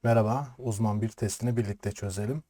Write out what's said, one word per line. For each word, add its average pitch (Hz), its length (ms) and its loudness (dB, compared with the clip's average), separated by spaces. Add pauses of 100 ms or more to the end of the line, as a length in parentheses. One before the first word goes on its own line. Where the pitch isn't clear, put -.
Merhaba, 113 540 2
uzman 107 440 0
bir 110 80 -2
testini 117 480 -2
birlikte 104 340 -2
çözelim. 104 580 -4